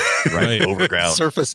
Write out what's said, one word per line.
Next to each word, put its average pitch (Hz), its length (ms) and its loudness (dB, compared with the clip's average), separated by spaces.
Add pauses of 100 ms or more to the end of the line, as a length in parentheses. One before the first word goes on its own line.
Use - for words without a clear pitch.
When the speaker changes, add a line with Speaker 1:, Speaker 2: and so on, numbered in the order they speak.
(320)
Speaker 1:
Right. 110 280 2
Speaker 2:
Overground. 87 540 0
Speaker 3:
Surface, 151 400 -2